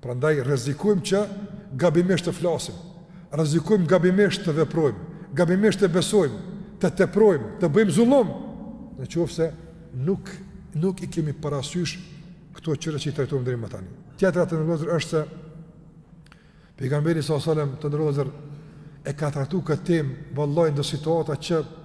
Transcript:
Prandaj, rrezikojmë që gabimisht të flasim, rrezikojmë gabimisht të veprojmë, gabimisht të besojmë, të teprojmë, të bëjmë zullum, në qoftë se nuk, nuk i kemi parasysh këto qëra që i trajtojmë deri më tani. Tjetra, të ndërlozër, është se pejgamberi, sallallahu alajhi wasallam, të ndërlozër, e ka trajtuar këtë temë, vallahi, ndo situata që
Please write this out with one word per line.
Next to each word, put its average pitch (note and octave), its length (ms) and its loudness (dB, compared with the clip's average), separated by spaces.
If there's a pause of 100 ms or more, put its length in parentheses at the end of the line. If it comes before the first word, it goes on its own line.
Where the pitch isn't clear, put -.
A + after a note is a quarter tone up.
Prandaj, C3+ 440 0
rrezikojmë C#3+ 600 0
që G3 160 2 (600)
gabimisht F3 480 4
të - 80 -2
flasim, D#3 400 -2 (580)
rrezikojmë D#3+ 540 2
gabimisht F#3 560 4
të D#3+ 160 0
veprojmë, D3 440 0 (300)
gabimisht F#3 480 4
të F#3+ 80 4
besojmë, D#3+ 500 2 (380)
të F3 120 2 (100)
teprojmë, F#3 600 4
të E3+ 140 4
bëjmë G3+ 220 4
zullum, A#3 360 6 (680)
në B2+ 120 -8
qoftë E3 240 -2
se D#3+ 140 0 (560)
nuk, F#3+ 240 -2 (500)
nuk F#3 240 0
i - 80 -8
kemi D3+ 220 -2
parasysh D3 640 -4 (580)
këto D#3 240 -2
qëra D3+ 220 -4
që D3 100 -4
i - 40 -6
trajtojmë C3 320 -2
deri B2 120 -2
më A2+ 120 -8
tani. F#2+ 220 -12 (260)
Tjetra, F3+ 280 4
të E3+ 120 -2
ndërlozër, D#3+ 360 0
është - 160 -2
se D#3 120 0 (1600)
pejgamberi, D3 440 0
sallallahu C#3+ 180 0
alajhi D#3 140 2
wasallam, C#3+ 260 -2
të D3 100 -2
ndërlozër, D3 420 0 (720)
e C#3+ 100 -6
ka D3 180 -2
trajtuar C#3+ 380 -2
këtë - 180 -2
temë, D3 300 0 (180)
vallahi, D3+ 380 2
ndo C#3+ 100 -2
situata D#3 500 -2 (120)
që E3 160 2 (220)